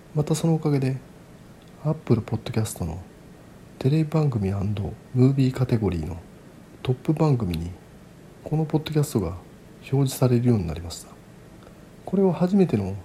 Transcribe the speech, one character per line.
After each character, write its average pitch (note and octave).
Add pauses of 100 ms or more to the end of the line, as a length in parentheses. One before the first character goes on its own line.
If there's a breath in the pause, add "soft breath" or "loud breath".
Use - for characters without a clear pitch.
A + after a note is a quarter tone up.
(140)
ま D3+
た D#3+
そ D#3
の E3
お D#3
か D#3
げ C#3+
で、 C3+ (880)
Apple D3+
Podcast -
の F2+ (760)
テ C3+
レ D3+
ビ D#3+
番 D3+
組 G2+
ア G2+
ン G#2
ド G2+ (200)
ム B2+
ー C#3
ビ C3
ー -
カ B2+
テ B2
ゴ G#2
リ F2
ー D2+
の F2 (680)
ト B2+
ッ B2+
プ -
番 D3+
組 F2+
に、 E2+ (760)
こ D3+
の D#3+
ポ D#3
ッ D3+
ド -
キ D3+
ャ -
ス C#3+
ト A#2
が F2 (500)
表 -
示 C3+
さ C3
れ A#2+
る A#2+
よ A#2+
う -
に F2
な E2
り E2+
ま F2
し -
た。 - (960 loud breath)
こ -
れ G3
は F#3
初 F3
め F#3+
て A#2+
の G2 (100)